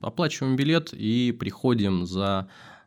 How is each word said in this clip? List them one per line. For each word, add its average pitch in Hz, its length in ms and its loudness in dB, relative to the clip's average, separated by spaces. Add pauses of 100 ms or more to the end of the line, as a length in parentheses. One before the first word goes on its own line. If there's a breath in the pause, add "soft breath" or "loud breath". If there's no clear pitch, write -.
Оплачиваем 135 540 -2
билет 160 380 2
и 120 440 2
приходим 101 680 0
за, 95 440 -2 (380 loud breath)